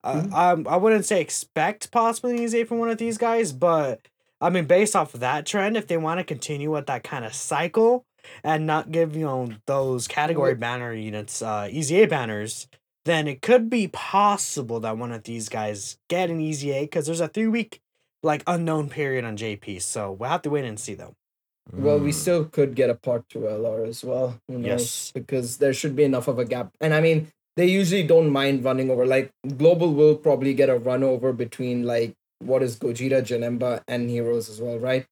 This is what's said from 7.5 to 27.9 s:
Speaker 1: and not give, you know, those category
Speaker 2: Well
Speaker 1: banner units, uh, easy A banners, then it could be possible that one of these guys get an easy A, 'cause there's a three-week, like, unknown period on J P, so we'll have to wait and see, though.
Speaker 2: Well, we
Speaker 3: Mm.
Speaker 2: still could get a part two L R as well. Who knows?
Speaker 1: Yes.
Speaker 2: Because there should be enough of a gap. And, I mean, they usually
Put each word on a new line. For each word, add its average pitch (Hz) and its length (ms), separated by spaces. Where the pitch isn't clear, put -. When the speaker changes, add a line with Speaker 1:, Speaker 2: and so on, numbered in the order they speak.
Speaker 1:
and 156 220
not 156 260
give, 165 240
you 160 80
know, 127 280
those 135 420
category 147 460
Speaker 2:
Well 120 80
Speaker 1:
banner 120 320
units, 107 480
uh, 107 300
easy 156 320
A 208 40
banners, 110 640
then 156 200
it 139 140
could 226 300
be 220 180
possible 190 920
that 110 180
one 120 140
of 110 100
these 117 260
guys 107 480
get 175 200
an 165 140
easy 143 300
A, 139 140
'cause 147 200
there's 165 140
a 156 80
three-week, 220 520
like, 151 240
unknown 160 440
period 135 340
on 107 140
J 107 180
P, 98 220
so 101 340
we'll 110 160
have 175 140
to 147 80
wait 143 160
and 107 120
see, - 140
though. - 220
Speaker 2:
Well, 147 280
we 143 140
Speaker 3:
Mm. - 20
Speaker 2:
still 170 320
could 135 280
get 123 140
a 117 60
part 120 340
two 113 180
L 107 200
R 113 180
as 113 180
well. 123 460
Who 127 100
knows? 120 80
Speaker 1:
Yes. 120 460
Speaker 2:
Because 123 460
there 139 160
should 147 200
be 143 80
enough 131 240
of 123 120
a 120 80
gap. 123 340
And, 156 140
I 156 80
mean, 160 280
they 180 80
usually 185 380